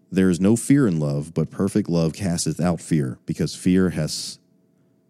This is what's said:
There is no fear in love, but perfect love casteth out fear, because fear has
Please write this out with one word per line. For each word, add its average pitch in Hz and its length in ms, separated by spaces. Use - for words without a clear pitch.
There 92 200
is 85 100
no 101 160
fear 143 320
in 85 100
love, 73 360
but 80 180
perfect 98 380
love 82 240
casteth 85 480
out 85 180
fear, 69 460
because - 280
fear 92 360
has 78 500